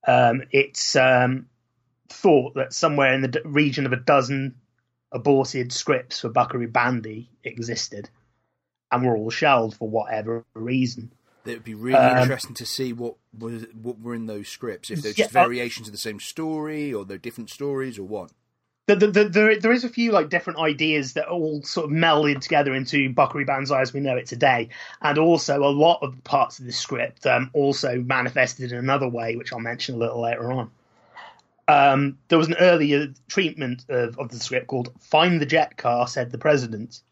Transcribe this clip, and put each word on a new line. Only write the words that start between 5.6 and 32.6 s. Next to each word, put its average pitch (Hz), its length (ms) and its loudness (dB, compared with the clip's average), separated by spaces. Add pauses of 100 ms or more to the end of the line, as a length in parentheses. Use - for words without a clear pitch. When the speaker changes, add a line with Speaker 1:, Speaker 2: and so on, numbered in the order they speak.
Speaker 1:
scripts - 480 -4
for 120 80 -6
Buckaroo 120 400 -2
Bandy 117 600 -2 (140)
existed 113 680 -10 (840)
and 123 140 0
were 120 120 2
all 110 120 -4
shelved 117 480 2
for 113 120 -8
whatever 110 640 -4
reason. 120 580 -4 (340)
Speaker 2:
It 120 100 -10
would 113 100 -18
be 110 100 -12
really 123 220 0
Speaker 1:
Um, 127 220 6
Speaker 2:
interesting 127 360 0
to 120 100 -12
see 127 280 -6
what 117 220 -8 (220)
was, 113 360 -10
what 113 260 -12
were 117 160 -10
in 113 100 -8
those 104 220 -10
scripts, - 420 -12
if 127 120 -6
they're 107 100 -6
Speaker 1:
Yeah, 107 140 0
Speaker 2:
just 107 100 -6
Speaker 1:
uh, 120 80 6
Speaker 2:
variations 120 440 -4
of 104 60 -16
the 101 40 -14
same 110 220 -8
story, 151 720 -6
or 101 120 -6
they're 98 120 -12
different 113 320 -14
stories, 135 500 -6
or 98 40 -8
what. 95 280 -10 (560)
Speaker 1:
The, 202 80 6
the, 202 120 4
the, 208 220 4
there, 214 300 4
there 220 140 2
is 247 100 0
a 247 60 -4
few, 233 240 0
like, 156 160 2
different 170 300 -4
ideas 151 540 0
that 156 140 -4
all 156 360 -4
sort - 240 -6
of 147 40 -4
melded 151 480 2
together 143 340 2
into 135 400 0
Buckaroo 139 320 2
Banzai 135 360 0
as 131 120 -2
we 139 60 -4
know 139 160 -2
it 123 120 -4
today, 120 420 2 (320)
and 147 160 2
also 156 460 4
a 143 80 4
lot 156 300 4
of 131 220 -8
parts - 360 0
of 131 60 -14
the 120 60 -10
script, - 540 -6
um, 127 280 2
also 139 480 0
manifested 127 720 -2
in 123 60 -8
another 135 320 0
way, 117 260 -6
which 113 160 -10
I'll 123 80 -10
mention 117 360 -8
a - 20 -8
little 117 240 -4
later 117 320 -4
on. 120 180 -6 (1000)
Um, 139 480 6 (120)
there 170 80 6
was 160 100 4
an 160 140 -2